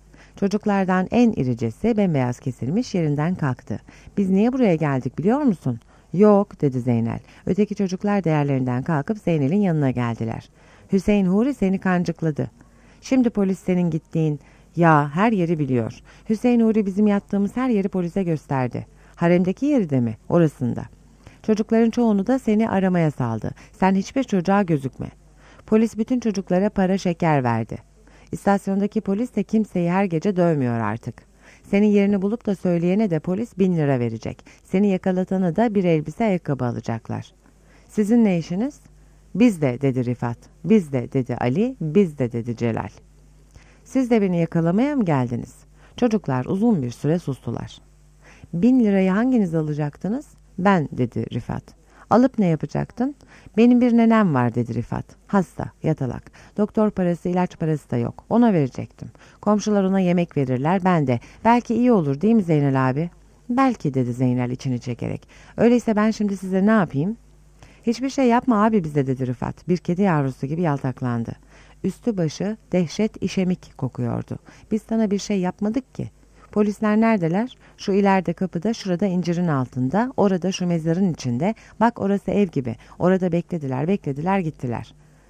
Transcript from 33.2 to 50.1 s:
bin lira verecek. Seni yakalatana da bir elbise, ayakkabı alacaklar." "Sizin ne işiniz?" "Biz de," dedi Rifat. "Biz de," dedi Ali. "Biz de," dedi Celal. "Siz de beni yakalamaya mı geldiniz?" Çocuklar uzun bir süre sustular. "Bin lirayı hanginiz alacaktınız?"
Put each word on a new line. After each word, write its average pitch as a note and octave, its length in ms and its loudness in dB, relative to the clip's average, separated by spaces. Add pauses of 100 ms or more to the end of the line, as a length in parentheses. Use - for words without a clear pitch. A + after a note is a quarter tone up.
bin F#3 200 2
lira C#3 220 2
verecek. A2+ 460 -6 (180)
Seni G3 240 0
yakalatana F#3 680 -2
da G#3+ 200 0
bir G3+ 80 2
elbise, D#3+ 420 0
ayakkabı D3+ 400 -2
alacaklar." A#2 680 -8 (540)
"Sizin A3 380 2
ne F#3 120 2
işiniz?" F#3+ 420 -6 (560)
"Biz G3 260 2
de," B2 200 0
dedi C3 240 0
Rifat. A#2+ 320 -4 (260)
"Biz E3 280 2
de," B2 220 -4
dedi B2+ 220 -2
Ali. F#3+ 460 -2
"Biz D#3 360 0
de," B2+ 140 -2
dedi A#2 260 -6
Celal. A2 320 -4 (920)
"Siz B3+ 260 -2
de A3+ 120 4
beni F3+ 180 0
yakalamaya F3 560 0
mı A#3+ 100 0
geldiniz?" B2 500 -2 (420)
Çocuklar F3+ 480 -2
uzun G3 360 0
bir B2 100 -6
süre D3+ 280 -2
sustular. B2 640 -10 (720)
"Bin A#3+ 260 4
lirayı G3 320 2
hanginiz G#3+ 440 0
alacaktınız?" D#3 720 -4 (320)